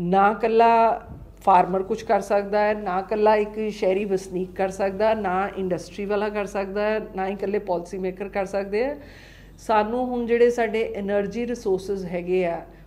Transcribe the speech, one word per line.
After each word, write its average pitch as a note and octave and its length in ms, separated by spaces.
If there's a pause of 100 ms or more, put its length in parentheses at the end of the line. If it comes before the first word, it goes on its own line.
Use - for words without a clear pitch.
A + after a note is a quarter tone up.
ਨਾ G3 300
ਇਕੱਲਾ A3+ 720 (400)
ਫਾਰਮਰ F3+ 400
ਕੁਛ A3 220
ਕਰ G3+ 160
ਸਕਦਾ G3+ 400
ਹੈ, G#3 140
ਨਾ G3 260
ਇਕੱਲਾ G#3+ 360
ਇੱਕ G#3+ 340
ਸ਼ਹਿਰੀ G3+ 340
ਵਸਨੀਕ F#3 520
ਕਰ F#3+ 120
ਸਕਦਾ, G3+ 460
ਨਾ G3 420
ਇੰਡਸਟਰੀ F#3+ 480
ਵਾਲਾ G#3 240
ਕਰ G#3 180
ਸਕਦਾ F#3+ 360
ਹੈ, G#3+ 180 (160)
ਨਾ F#3+ 100
ਹੀ F#3+ 60
ਇਕੱਲੇ G3+ 260
policy F3+ 400
maker F#3 300
ਕਰ G3 180
ਸਕਦੇ G3+ 380
ਆ। D4 120 (640)
ਸਾਨੂੰ A3+ 480
ਹੁਣ A#3+ 200
ਜਿਹੜੇ A#3+ 240
ਸਾਡੇ A3+ 460
energy G3+ 500
resources G3 600
ਹੈਗੇ F3 400
ਆ, E3+ 200 (200)